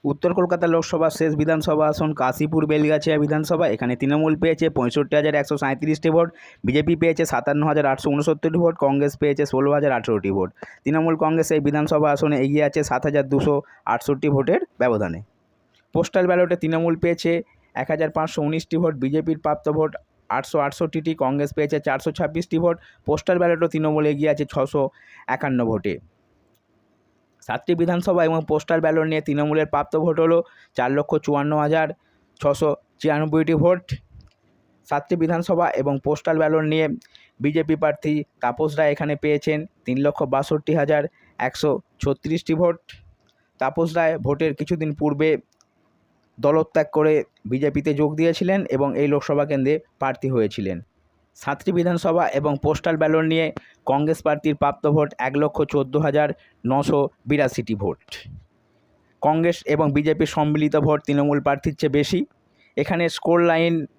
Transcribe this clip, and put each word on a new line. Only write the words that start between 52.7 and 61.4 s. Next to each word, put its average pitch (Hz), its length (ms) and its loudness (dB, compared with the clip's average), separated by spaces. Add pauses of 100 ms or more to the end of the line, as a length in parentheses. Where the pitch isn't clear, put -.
ব্যালট 160 360 2
নিয়ে 160 140 0 (400)
কংগ্রেস 151 360 0
প্রার্থীর 151 340 0
প্রাপ্ত 143 340 -2
ভোট 147 180 2 (100)
এক 131 180 -4
লক্ষ 147 220 0 (120)
চোদ্দো 135 300 -2
হাজার 147 280 2 (360)
নশো 139 360 2 (260)
বিরাশিটি 127 480 0
ভোট। 98 260 -4 (1200)
কংগ্রেস 165 440 2
এবং 151 260 0
বিজেপির 151 420 0
সম্মিলিত 151 420 0
ভোট 151 280 2
তৃণমূল 143 360 0